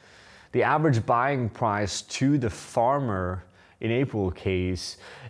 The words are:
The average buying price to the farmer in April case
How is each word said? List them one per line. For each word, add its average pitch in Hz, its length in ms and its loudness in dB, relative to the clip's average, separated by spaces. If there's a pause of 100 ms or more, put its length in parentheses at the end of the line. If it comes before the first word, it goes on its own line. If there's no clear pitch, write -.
(520)
The 123 100 2
average 139 420 4
buying 123 440 2
price 104 540 -2
to 143 360 0
the 120 100 0
farmer 107 920 0 (380)
in 113 100 -2
April 117 400 0
case 92 680 -2 (320)